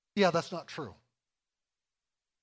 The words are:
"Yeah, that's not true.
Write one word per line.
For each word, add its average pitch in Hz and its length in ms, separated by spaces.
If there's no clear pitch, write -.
"Yeah, 190 160
that's 165 200
not 165 160
true. 120 280